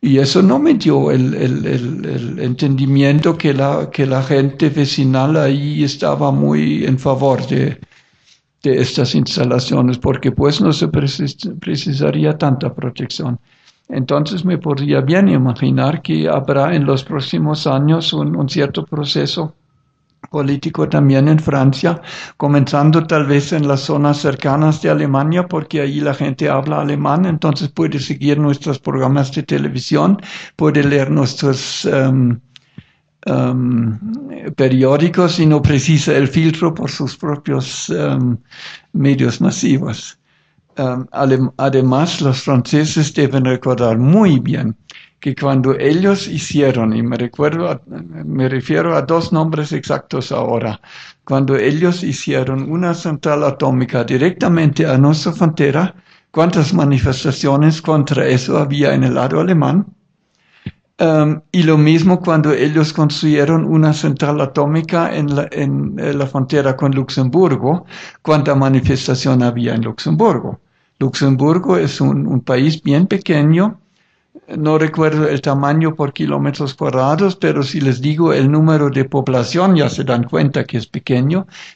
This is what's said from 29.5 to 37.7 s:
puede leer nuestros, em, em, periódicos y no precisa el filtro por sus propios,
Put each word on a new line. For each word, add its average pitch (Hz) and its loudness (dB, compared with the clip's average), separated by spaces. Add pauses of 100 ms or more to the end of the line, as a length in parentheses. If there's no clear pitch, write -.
puede 147 2
leer 143 0
nuestros, 139 -2
em, 131 2 (840)
em, 123 -2 (560)
periódicos 147 2
y 160 4
no 151 4
precisa 147 2
el 139 2
filtro 160 0
por 160 -8
sus 131 -8
propios, 143 -6